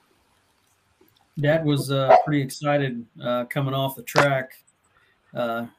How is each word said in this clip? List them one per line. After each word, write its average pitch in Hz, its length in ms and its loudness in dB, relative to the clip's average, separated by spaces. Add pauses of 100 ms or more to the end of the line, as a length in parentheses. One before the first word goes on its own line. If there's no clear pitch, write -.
(1400)
Dad 151 240 2
was, 143 280 0
uh, 135 220 4 (120)
pretty 147 160 0
excited, 135 640 -2 (180)
uh, 123 220 -2
coming 135 280 -4
off 135 220 -2
the - 80 -16
track. 139 480 0 (840)
Uh, 117 340 -4 (120)